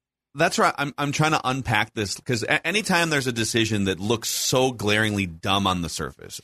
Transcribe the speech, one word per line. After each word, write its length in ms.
that's 240
right. 180
I'm, 200
I'm 160
trying 180
to 140
unpack 480
this 260
'cause 240
a-, 240
anytime 440
there's 160
a 40
decision 540
that 160
looks 260
so 460
glaringly 520
dumb 420
on 160
the 60
surface, 540